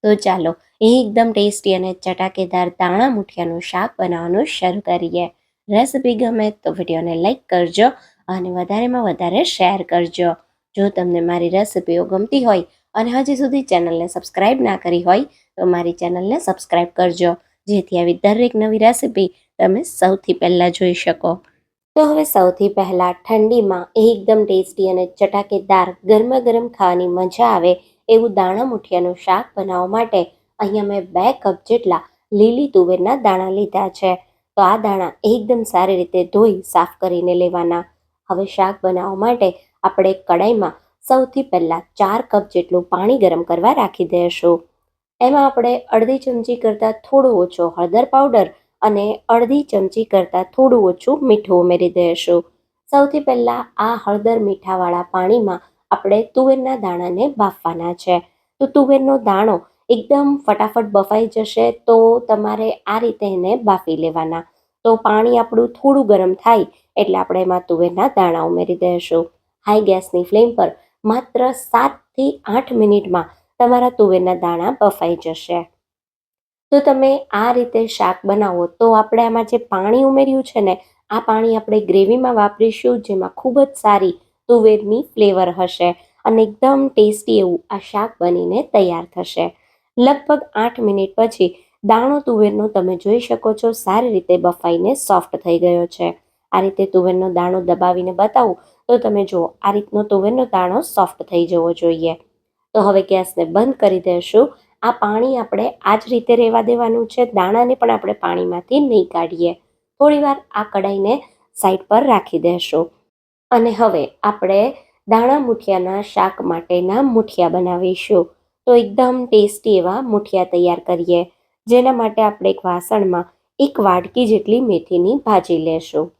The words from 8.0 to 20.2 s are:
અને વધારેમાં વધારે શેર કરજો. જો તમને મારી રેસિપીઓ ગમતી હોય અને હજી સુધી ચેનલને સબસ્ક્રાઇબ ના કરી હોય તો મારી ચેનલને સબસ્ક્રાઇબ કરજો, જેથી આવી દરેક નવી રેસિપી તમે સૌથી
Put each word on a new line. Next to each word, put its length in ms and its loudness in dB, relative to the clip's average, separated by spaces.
અને 280 -6
વધારેમાં 520 -4
વધારે 360 -2
શેર 260 0
કરજો. 380 0
જો 200 0
તમને 240 0
મારી 280 -2
રેસિપીઓ 520 -2
ગમતી 380 -2
હોય 200 0
અને 200 -2
હજી 300 -2
સુધી 260 -2
ચેનલને 380 -2
સબસ્ક્રાઇબ 580 -2
ના 160 -4
કરી 260 -2
હોય 220 0
તો 140 0
મારી 300 -4
ચેનલને 380 -4
સબસ્ક્રાઇબ 580 -2
કરજો, 340 0
જેથી 320 -2
આવી 220 0
દરેક 380 2
નવી 280 0
રેસિપી 440 -2
તમે 220 2
સૌથી 420 0